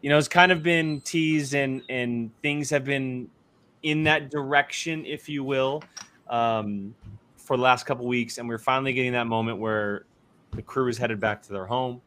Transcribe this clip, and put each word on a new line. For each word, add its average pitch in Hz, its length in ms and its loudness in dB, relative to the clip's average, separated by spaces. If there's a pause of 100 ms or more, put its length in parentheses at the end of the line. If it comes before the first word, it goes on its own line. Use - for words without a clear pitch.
you 143 60 -4
know, 147 80 6
has 151 100 6
kind 180 240 8
of 165 140 2
been 160 380 2
teased 156 520 0
and, 135 340 0
and 120 440 -2 (100)
things 147 260 -2
have 143 160 0
been 131 440 -4 (560)
in 156 180 0
that 151 300 2
direction, 147 760 0
if 147 220 -10
you 143 160 -4
will, 135 360 0 (480)
um, 110 640 -2 (440)
for - 200 -2
the 123 60 2
last 127 240 4
couple 123 180 -4
weeks. 123 340 -2
And 120 100 -8
we're 117 100 -4
finally 135 360 0
getting 127 180 0
that 120 160 0
moment 113 320 0
where 107 460 -2 (440)
the 107 120 -8
crew 131 260 0
is 113 100 -2
headed 113 220 -2
back 104 240 0
to - 80 -12
their 95 140 -6
home. 123 400 -4